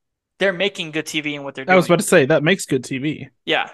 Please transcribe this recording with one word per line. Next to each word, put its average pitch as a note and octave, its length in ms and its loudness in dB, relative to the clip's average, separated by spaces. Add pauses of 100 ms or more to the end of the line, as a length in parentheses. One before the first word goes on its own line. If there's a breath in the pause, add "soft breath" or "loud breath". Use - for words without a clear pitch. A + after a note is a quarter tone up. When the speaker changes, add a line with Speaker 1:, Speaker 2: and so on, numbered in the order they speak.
(400)
Speaker 1:
they're F#3+ 140 0
making F3+ 380 -6
good D3+ 140 -4
T D#3 160 -6
V D3 140 -6
in C#3+ 80 -12
what C#3 120 -12
they're C3+ 140 -10
Speaker 2:
I F#3 60 6
was F3+ 120 4
Speaker 1:
doing. F3 80 4
Speaker 2:
about F3 80 0
to - 40 -4
say, D#3+ 180 6
that C#3+ 180 2
makes F3+ 220 0
good C3+ 180 -2
T C3+ 140 -8
V. C#3+ 320 -8 (160)
Speaker 1:
Yeah, D3+ 280 -2